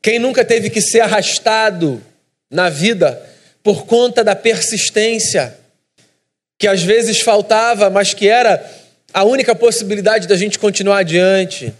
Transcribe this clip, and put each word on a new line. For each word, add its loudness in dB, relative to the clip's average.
Quem 0
nunca 0
teve 0
que -2
ser 2
arrastado 0
na 0
vida -2
por 0
conta 2
da 2
persistência, -2
que 0
às 0
vezes 0
faltava, 2
mas 0
que -2
era 2
a 0
única 2
possibilidade 0
da 2
gente -4
continuar 0
adiante? 0